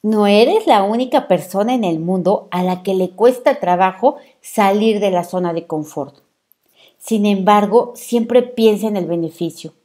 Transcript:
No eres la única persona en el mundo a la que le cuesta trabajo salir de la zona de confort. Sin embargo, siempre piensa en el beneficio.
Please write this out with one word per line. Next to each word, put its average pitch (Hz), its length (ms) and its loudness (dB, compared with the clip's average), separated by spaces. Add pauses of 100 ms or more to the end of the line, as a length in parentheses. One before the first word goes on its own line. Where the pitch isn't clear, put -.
No 208 240 2
eres 240 400 4
la 220 160 4
única 247 440 -2
persona 196 480 -2
en 233 100 -2
el 160 160 -2
mundo 185 500 -2
a 180 120 -4
la 180 200 -4
que 196 120 -4
le 185 160 -2
cuesta 254 500 0
trabajo 185 560 0 (260)
salir 208 580 0
de 196 100 0
la 175 140 0
zona 175 300 -4
de 165 120 -8
confort. 151 500 -8 (800)
Sin 214 260 -2
embargo, 208 680 2
siempre 240 480 0
piensa 220 460 0
en 208 80 -4
el 175 100 -4
beneficio. 165 680 -8 (120)